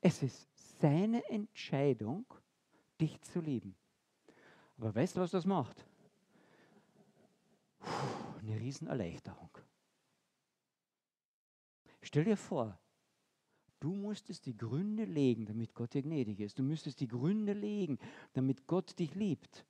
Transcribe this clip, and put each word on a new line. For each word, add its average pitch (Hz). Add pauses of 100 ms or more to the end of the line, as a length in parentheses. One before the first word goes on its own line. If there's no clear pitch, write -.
Es -
ist - (320)
seine 190
Entscheidung, 143 (760)
dich 156
zu -
lieben. 117 (1000)
Aber 110
weißt 139
du, 180
was 180
das 175
macht? 175 (1900)
Puh, -
eine 107
Riesenerleichterung. 113 (2500)
Stell 147
dir 208
vor, 113 (1000)
du 156
musstest 202
die 123
Gründe 180
legen, 135
damit 110
Gott 117
dir 139
gnädig 131
ist. 104
Du 131
müsstest 147
die 135
Gründe 196
legen, 202 (340)
damit 131
Gott 180
dich 156
liebt. 190